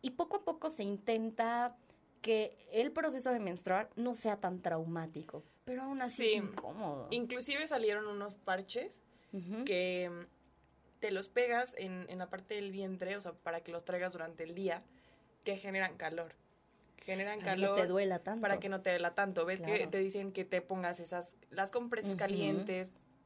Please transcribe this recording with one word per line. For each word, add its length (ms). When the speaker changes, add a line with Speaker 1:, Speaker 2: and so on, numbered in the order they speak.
Speaker 1:
Y 100
poco 260
a 80
poco 240
se 160
intenta 880
que 500
el 220
proceso 400
de 80
menstruar 560
no 160
sea 260
tan 220
traumático. 840
Pero 180
aún 180
así 220
Speaker 2:
Sí. 80
Speaker 1:
es 60
incómodo. 720
Speaker 2:
Inclusive 560
salieron 400
unos 280
parches 680
Speaker 1:
Ujú. 320
Speaker 2:
que, 440
mm, 180
te 120
los 160
pegas 500
en, 300
en 120
la 100
parte 240
del 180
vientre, 460
o 40
sea, 120
para 260
que 140
los 100
traigas 300
durante 320
el 100
día, 280
que 140
generan 400
calor. 360
Generan 460
Speaker 1:
Para 140
que 60
no 60
Speaker 2:
calor 140
Speaker 1:
te 60
duela 320
tanto. 220
Speaker 2:
para 200
que 80
no 120
te 100
duela 220
tanto. 320
¿Ves 140
que 60
Speaker 1:
Claro. 240
Speaker 2:
te 80
dicen 340
que 140
te 160
pongas 400
esas, 320
las 220
compresas 400
Speaker 1:
Ujú. 80
Speaker 2:
calientes? 720